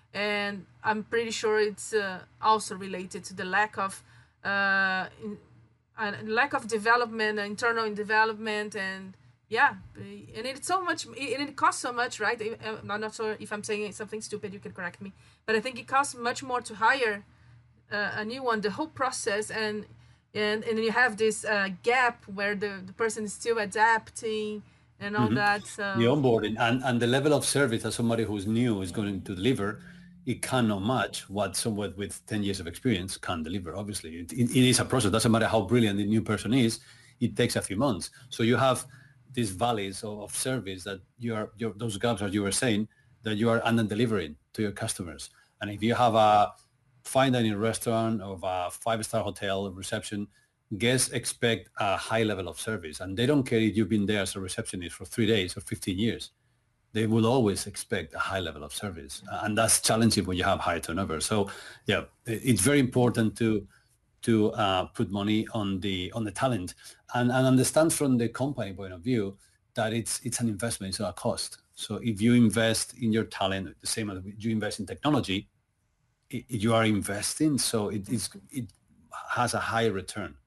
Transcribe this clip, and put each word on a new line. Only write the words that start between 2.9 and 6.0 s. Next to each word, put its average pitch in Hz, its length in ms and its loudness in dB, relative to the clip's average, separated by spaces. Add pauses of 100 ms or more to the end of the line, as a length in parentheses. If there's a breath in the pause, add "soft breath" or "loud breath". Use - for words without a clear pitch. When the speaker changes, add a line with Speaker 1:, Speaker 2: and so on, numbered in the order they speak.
Speaker 1:
to - 80 -14
the 190 120 -8
lack 202 320 0
of, 190 260 -6 (400 soft breath)
uh, 196 640 0 (180)
in, 208 140 -8 (600)
uh, 208 140 -4 (140)